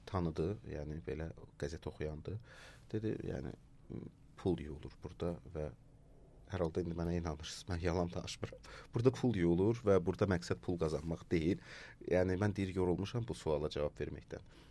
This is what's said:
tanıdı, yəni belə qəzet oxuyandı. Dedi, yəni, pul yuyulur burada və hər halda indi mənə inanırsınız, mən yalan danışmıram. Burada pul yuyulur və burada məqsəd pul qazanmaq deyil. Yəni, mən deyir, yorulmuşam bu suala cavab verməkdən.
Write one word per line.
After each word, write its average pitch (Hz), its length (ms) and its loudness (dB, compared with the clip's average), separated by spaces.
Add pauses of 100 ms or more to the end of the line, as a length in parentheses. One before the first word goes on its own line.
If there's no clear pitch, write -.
tanıdı, 85 440 0 (220)
yəni 76 340 -6
belə 80 260 -4 (280)
qəzet 73 300 -6
oxuyandı. 78 500 -6 (460)
Dedi, 110 380 -4
yəni, - 320 -4 (800)
pul 85 280 0
yuyulur 71 360 -12
burada 85 380 -6 (180)
və 76 160 -4 (800)
hər 92 120 -4
halda 82 200 0
indi 85 160 -4
mənə 85 200 0
inanırsınız, 80 520 -6
mən 87 120 -2
yalan 87 320 2
danışmıram. - 460 -8 (320)
Burada 123 220 6
pul 120 220 2
yuyulur 92 500 6
və 98 160 10
burada 92 240 2
məqsəd 90 360 2
pul 90 160 0
qazanmaq 80 520 0
deyil. 87 320 4 (480)
Yəni, 92 280 4
mən 101 180 2
deyir, 95 200 0
yorulmuşam 92 520 2
bu - 100 -4
suala 76 320 0
cavab 73 280 -2
verməkdən. - 480 -8 (260)